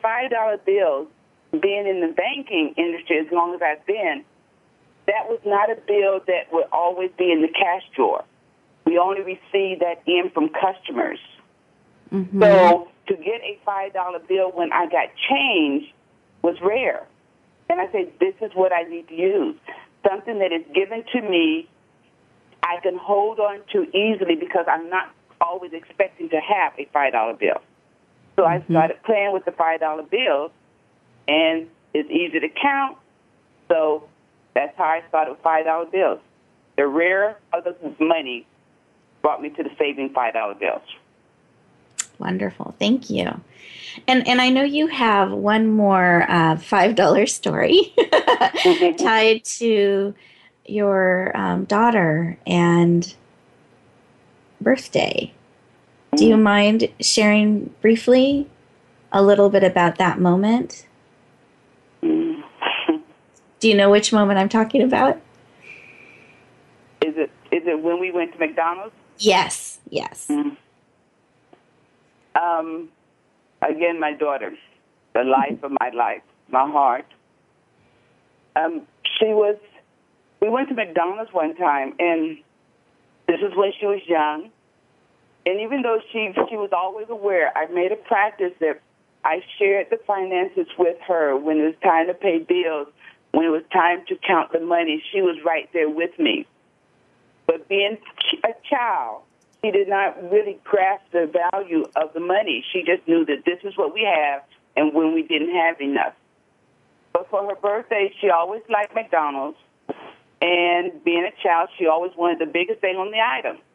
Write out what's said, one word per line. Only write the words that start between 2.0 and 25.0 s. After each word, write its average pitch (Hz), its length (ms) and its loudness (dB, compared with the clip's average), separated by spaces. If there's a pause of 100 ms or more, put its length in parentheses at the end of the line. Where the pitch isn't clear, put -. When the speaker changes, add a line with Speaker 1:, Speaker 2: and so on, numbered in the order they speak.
Speaker 1:
the 165 120 -2
banking 208 640 -4
industry 165 480 -2
as 151 60 -12
long 170 240 0
as 175 80 -12
I've 156 240 -2
been, 175 360 -4 (840)
that 214 220 -2
was 226 140 -4
not 208 280 0
a 226 60 -6 (100)
bill 196 400 0
that 175 260 -2
would 165 180 0
always 180 460 -2
be 180 140 2
in 160 100 2
the 160 60 4
cash 180 380 -2 (100)
drawer. 104 280 0 (640)
We 170 140 4
only 196 220 0
received 185 600 -4
that 170 240 -2
in 175 300 0
from 156 140 0
customers. - 680 -4 (960)
Speaker 2:
Mm-hmm. 190 260 -4
Speaker 1:
So 180 480 8 (200)
to 196 80 -2
get 202 260 -4
a 208 240 -12
five 196 280 -4
dollar 180 260 -6
bill 185 320 -2
when 175 200 -4
I 175 140 0
got 160 240 -2 (180)
change 196 640 0 (520)
was 170 180 0
rare. 208 460 -2 (600)
And 349 140 -2
I 381 100 -6
said, 185 280 -4
"This 190 220 0
is 214 120 -8
what 185 180 2
I 170 120 0
need 170 240 -14
to 160 80 -18
use. 175 400 0 (540)
Something 208 300 -4
that 190 120 0
is 165 120 -4 (100)
given 202 300 -2 (100)
to 247 80 -2
me, 165 480 0 (920)
I 175 180 -4
can 180 160 -4
hold 202 420 -2
on 202 200 -2 (120)
to 190 120 0 (120)
easily 196 380 0
because 170 340 -4
I'm 165 220 -4
not 185 220 -6 (280)